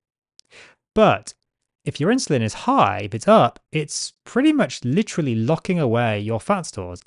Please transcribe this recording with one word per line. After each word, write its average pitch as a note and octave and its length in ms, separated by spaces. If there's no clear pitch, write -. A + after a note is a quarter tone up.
But E3+ 400
if - 160
your D#3+ 120
insulin G3+ 300
is A2 120
high, A#2+ 500
if G#2 100
it's - 140
up, G3+ 320
it's - 420
pretty C#4+ 280
much A#3 320
literally C#3+ 520
locking D#3+ 440
away A#2 400
your A2 200
fat F#3+ 260
stores F2+ 420